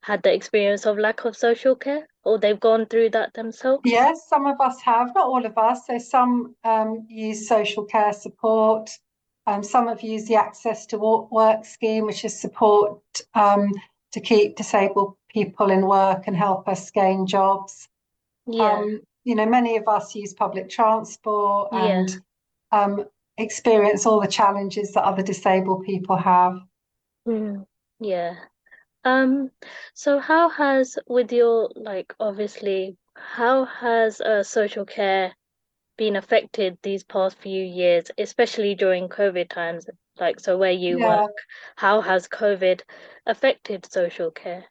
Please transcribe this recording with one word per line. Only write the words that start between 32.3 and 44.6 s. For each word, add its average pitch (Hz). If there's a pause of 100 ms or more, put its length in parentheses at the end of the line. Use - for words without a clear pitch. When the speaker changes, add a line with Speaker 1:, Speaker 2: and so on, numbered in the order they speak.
Speaker 1:
how 262
has, 226
uh, 208
social 208
care 381 (640)
been 214
affected 190
these 196
past 190
few 190
years, 180
especially 208
during 185
covid 180
times? 170 (320)
Like, 170
so 185
where 190
you 180
Speaker 2:
Yeah. 214
Speaker 1:
work, 208 (400)
how 208
has 185
covid 185 (440)
affected -
social 170
care? 185